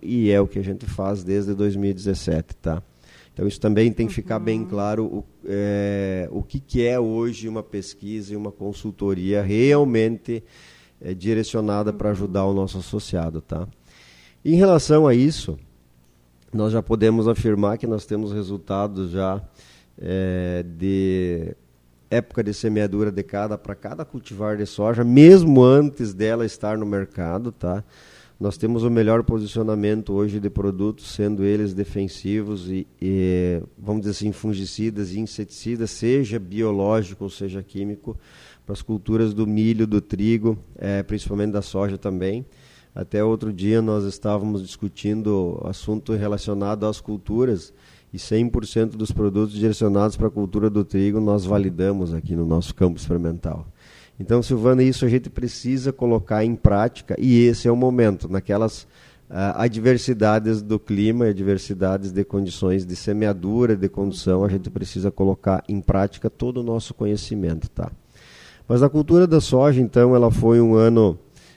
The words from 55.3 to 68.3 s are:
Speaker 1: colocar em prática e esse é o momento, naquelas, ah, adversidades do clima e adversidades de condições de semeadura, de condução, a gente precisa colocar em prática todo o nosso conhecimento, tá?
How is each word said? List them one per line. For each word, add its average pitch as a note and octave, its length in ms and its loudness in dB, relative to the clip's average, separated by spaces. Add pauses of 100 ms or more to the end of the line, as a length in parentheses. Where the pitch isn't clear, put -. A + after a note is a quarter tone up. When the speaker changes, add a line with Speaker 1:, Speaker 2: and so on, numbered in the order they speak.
Speaker 1:
colocar A2+ 500 0
em A#2 140 0
prática - 600 2
e A#2+ 260 6
esse A#2 240 2
é - 20 6
o A#2 60 4
momento, A#2+ 540 2
naquelas, G#2 580 -2 (400)
ah, G2 340 -4
adversidades A2 1000 2
do G#2 180 -2
clima A2 460 0
e G#2+ 40 4
adversidades G2 840 -2
de G2 120 -2
condições F#2+ 640 -2
de F2+ 100 -8
semeadura, G#2 800 0
de F#2+ 140 -2
condução, F#2+ 520 0
a G#2 60 2
gente F#2+ 220 -4
precisa F#2+ 400 -6
colocar G2 580 0
em G2+ 140 -4
prática G2 480 0
todo B2 320 -6
o - 0 -
nosso A#2 320 -6
conhecimento, G2 720 -4
tá? - 240 -8 (720)